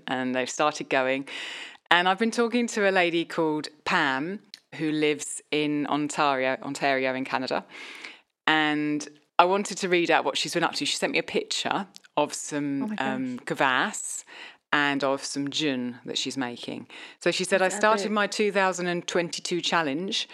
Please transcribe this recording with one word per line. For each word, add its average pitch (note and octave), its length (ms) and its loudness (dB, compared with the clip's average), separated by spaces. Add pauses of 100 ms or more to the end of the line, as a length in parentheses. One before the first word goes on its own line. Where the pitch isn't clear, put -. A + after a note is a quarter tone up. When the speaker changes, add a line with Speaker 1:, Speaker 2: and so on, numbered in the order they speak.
Speaker 1:
and B2+ 280 -2
they've B2+ 140 0
started D3 400 -2
going. C3+ 400 0 (600)
And F3 180 6
I've F#3+ 100 2
been A3+ 120 2
talking A#3+ 380 2
to G3+ 200 2
a - 20 4
lady E3+ 360 2
called D#3 420 0 (160)
Pam, D#3+ 560 0 (360)
who D#3 140 -2
lives D3+ 600 -2
in D3 380 0
Ontario, C#3+ 720 0
Ontario C3+ 520 0
in C3 120 -4
Canada. C3 400 -2 (800)
And D3+ 600 4 (320)
I F3 60 10
wanted G3 340 0
to F#3+ 120 -2
read E3+ 200 4
out D#3 140 6
what C#3+ 140 0
she's - 160 -4
been E3+ 100 2
up - 120 0
to. C#3+ 100 -4
She - 100 -2
sent D#3 160 -2
me D#3 60 0
a E3 40 -2
picture - 640 -2 (300)
of D3 160 0
some, C#3+ 520 -4
Speaker 2:
Oh - 20 -6
my G#3+ 100 -6
Speaker 1:
um, C3 480 -2
Speaker 2:
gosh. - 140 -4
Speaker 1:
kvass C#3+ 680 0 (480)
and C#3+ 320 2
of C#3 180 0
some C#3 260 -4
djun C3 480 -2 (100)
that - 100 -6
she's C3+ 220 -4
making. - 500 -8 (320)
So F3 100 2
she F3+ 140 0
said, F#3+ 160 2
Speaker 2:
That's F#3 140 2
Speaker 1:
"I G3+ 40 -4
started G#3+ 260 4
Speaker 2:
epic. G#3 80 -2
Speaker 1:
my G#3 140 0
two G#3 260 0
thousand F3+ 340 2
and F3 200 -2
twenty-two E3+ 540 -2
challenge E3+ 720 0